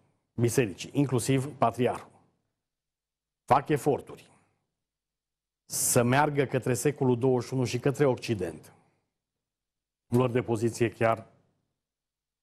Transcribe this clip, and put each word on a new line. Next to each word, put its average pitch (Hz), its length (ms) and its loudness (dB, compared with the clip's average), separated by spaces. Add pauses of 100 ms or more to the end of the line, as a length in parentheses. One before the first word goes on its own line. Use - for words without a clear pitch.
(340)
bisericii, 120 580 -2
inclusiv 131 540 0
patriarhul, 120 640 -2 (1300)
fac - 240 2
eforturi - 640 -4 (1300)
să - 380 0
meargă 143 420 2
către 127 300 -2
secolul 131 440 0
douăzeci 123 300 0
și - 60 -8
unu 131 100 0
și 120 140 -4
către 143 280 0
Occident. 104 680 -4 (1300)
Lor 123 240 2
de 120 120 0
poziție 113 480 0
chiar, 113 360 0 (1160)